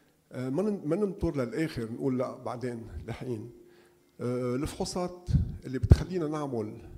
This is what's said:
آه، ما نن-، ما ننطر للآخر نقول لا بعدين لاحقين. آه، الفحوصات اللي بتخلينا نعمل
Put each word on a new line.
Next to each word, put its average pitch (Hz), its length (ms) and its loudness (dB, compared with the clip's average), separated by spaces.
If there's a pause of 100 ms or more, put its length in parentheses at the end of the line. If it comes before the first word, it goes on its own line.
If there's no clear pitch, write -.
(320)
آه، 127 160 -4
ما 147 140 0
نن-، 202 240 -2
ما 160 100 4
ننطر 175 400 0
للآخر 120 560 -2
نقول 127 260 2
لا 120 180 -2
بعدين 117 500 -6 (200)
لاحقين. 117 440 -6 (720)
آه، 123 340 0
الفحوصات 180 720 -4 (380)
اللي 131 120 -4
بتخلينا 165 500 6
نعمل 123 520 -2 (180)